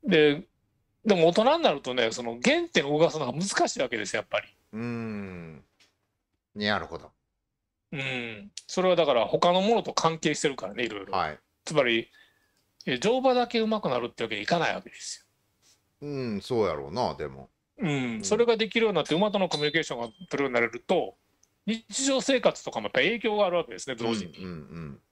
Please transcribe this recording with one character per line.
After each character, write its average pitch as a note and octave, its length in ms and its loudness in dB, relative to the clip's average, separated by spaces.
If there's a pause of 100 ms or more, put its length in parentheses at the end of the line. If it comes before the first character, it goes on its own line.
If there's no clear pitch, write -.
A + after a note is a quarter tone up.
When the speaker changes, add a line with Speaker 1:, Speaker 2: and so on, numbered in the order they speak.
Speaker 1:
で、 D3+ 380 6 (580)
で A3 100 6
も E3 120 6
大 F3 40 6
人 A#3+ 260 4
に E4 60 -2
な A3 80 6
る C#3+ 100 -2
と B2+ 120 -6
ね、 A#2+ 180 2
そ A#2+ 120 -8
の A#2 200 -6
原 D#4+ 280 2
点 C#3+ 160 2
を D3 100 0
動 D#3+ 80 6
か D#3 60 2
す D#3 80 -6
の B2 120 -4
が - 20 -6
難 G3 340 0
し - 100 -4
い - 40 -2
わ B2+ 80 -2
け A#2 80 -4
で G#2 80 -4
す G#2 100 -6
よ、 G#2+ 60 0
や - 20 -8
っ - 60 -12
ぱ - 120 -2
り。 - 60 -16 (260)
Speaker 2:
う G#2+ 40 -10
ー A2+ 40 -8
ん。 G2+ 840 -8 (920)
な G#2 240 0
る D#2+ 60 -6
ほ E2 120 -12
ど。 - 140 -16 (840)
Speaker 1:
う D3+ 40 -8
ん。 A#2+ 540 -8 (160)
そ - 140 -2
れ F#3 80 4
は F3+ 60 6
だ E3 100 4
か C#3+ 80 4
ら A2+ 120 4
他 F3 260 2
の F#3 100 4
も A3+ 140 4
の G3 80 0
と D3 100 -8
関 D#3+ 260 0
係 D3 160 0
し - 60 -8
て D#3 80 0
る C3 60 -4
か F#2+ 120 -10
ら G2+ 60 -10
ね、 A#2 100 -4
い A2+ 60 -4
ろ G2+ 140 -8
い - 20 -12
ろ。 F#2+ 80 -8
Speaker 2:
は E2+ 180 0
い。 D2 80 -14 (240)
Speaker 1:
つ - 100 -10
ま C#3+ 100 4
り、 A2+ 260 0 (760)
え、 D3 120 -2
乗 A#3+ 220 2
馬 B3+ 140 4
だ B3 140 2
け A#3 140 0
上 A3 180 0
手 F3+ 80 -4
く - 20 0
な A#2+ 100 0
る A#2+ 80 -4
っ - 20 -6
て - 140 -8
わ A2 60 -6
け A2 60 -4
に G#2 80 -6
い - 20 -6
か E3+ 140 2
な C#3 100 2
い F#2+ 60 -2
わ F#2 60 -8
け - 80 -20
で - 100 -20
す - 260 -14 (760)
よ。 D3 80 -12
Speaker 2:
う C#3 100 -6 (160)
ん、 F#2+ 60 -4
そ A2+ 240 0
う - 20 2
や E2 60 0
ろ C#2+ 160 -8
う - 20 -12
な、 G#2 220 0
で D2 140 -6
も。 C2+ 220 -14 (280)
Speaker 1:
う B3+ 80 -4
ん。 B2+ 300 -2
Speaker 2:
う - 20 -6
ん。 G#2 60 -8
Speaker 1:
そ G#3 120 0
れ A#3 100 4
が A3+ 120 2
で A3 100 0
き A3+ 120 0
る A3+ 60 4
よ G#3+ 40 2
う - 20 0
に F3 60 0
な D3 60 2
っ - 20 -2
て、 D3+ 100 0
馬 G3+ 160 2
と G3+ 80 -2
の F#3 80 2
コ D#3 100 -4
ミ D3 60 -2
ュ - 40 0
ニ D3 40 0
ケ D#3+ 100 0
ー - 20 -2
シ D3 100 -6
ョ B2 40 -6
ン A#2 40 -6
が A#2 60 -6
取 A2+ 100 -16 (140)
る D#3 120 -4
よ - 40 2
う - 20 -2
に B2 40 -6
な A#2+ 60 4
れ A#2 80 2
る A#2+ 140 -10
と、 C#3+ 340 0 (500)
日 A3+ 400 -4
常 C4+ 140 2
生 B3+ 220 2
活 - 220 2
と - 80 -8
か A2+ 100 -6
も G#2 40 -8
や - 40 -2
っ - 20 -8
ぱ C3 80 2
影 G3+ 200 2
響 G#3 180 0
が G#3 80 4
あ F3+ 40 0
る F3 80 0
わ D#3+ 60 2
け - 80 -10
で F#2 80 -12
す - 100 -12
ね、 B2+ 60 -4
同 A#2 180 0
時 G2 140 -4
に。 D#2+ 100 -18
Speaker 2:
う E2+ 40 -14
ん - 20 -10
う F#2+ 40 -8
ん F2+ 40 -8
う F2 40 -10
ん。 D#2 440 -12 (120)